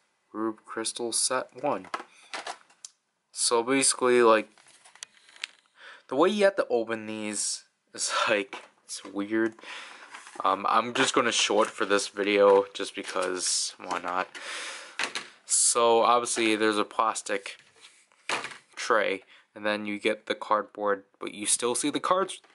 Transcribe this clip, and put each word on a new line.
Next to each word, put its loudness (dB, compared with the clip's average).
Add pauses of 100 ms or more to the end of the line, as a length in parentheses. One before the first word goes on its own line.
(320)
Rube -6
Crystal -8
Set -2 (160)
one. -2 (1400)
So 0
basically, 4
like, 6 (1600)
the -6
way 4
you 2
have 4
to 0
open -2
these -6 (300)
is, -4
<laughs> 0
like, -2 (200)
it's -14
weird. -2 (920)
Um, 0
I'm 2
just 0
gonna 2
show 2
it 0
for -4
this 2
video, 6
just -8
because, -4
why -6
not? -4 (1160)
So, 4
obviously, 4
there's 2
a 0
plastic -4 (1200)
tray, 0 (320)
and -16
then -2
you -6
get -2
the -2
cardboard, -2 (140)
but -8
you -8
still 0
see -2
the -4
cards, -2 (120)